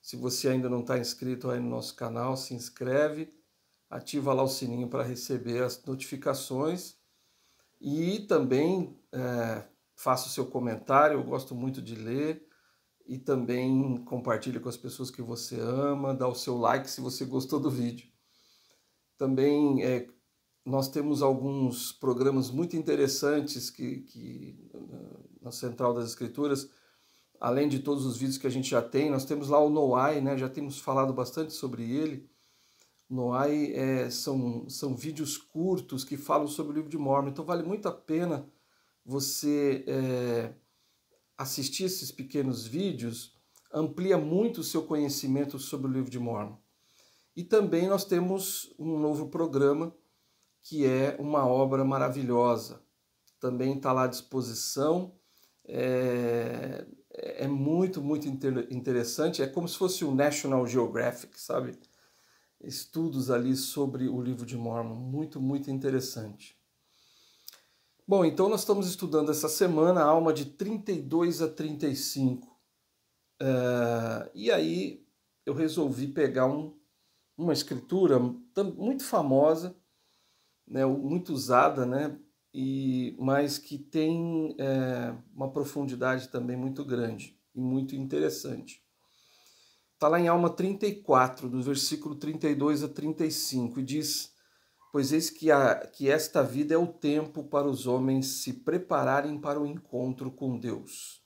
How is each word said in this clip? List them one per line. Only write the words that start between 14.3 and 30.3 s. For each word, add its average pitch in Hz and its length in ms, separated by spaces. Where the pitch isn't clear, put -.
com 123 100
as 120 60
pessoas 127 360
que - 100
você 117 380
ama, 135 560
dá 127 120
o 123 60
seu 123 240
like 123 320
se - 100
você 127 260
gostou 131 340
do 135 100
vídeo. 123 380
Também, 139 680
é, 123 260
nós 135 240
temos 147 320
alguns 135 680
programas 131 580
muito 170 260
interessantes 143 960
que, - 320
que, - 680
na 120 120
Central 120 420
das 120 140
Escrituras, 139 600
além 139 300
de 135 100
todos 143 260
os 117 120
vídeos 135 220
que 139 80
a - 20
gente 131 220
já 120 100
tem, 147 300
nós 135 140
temos 143 240
lá 147 100
o 151 100
Noai, 143 520
né? 135 140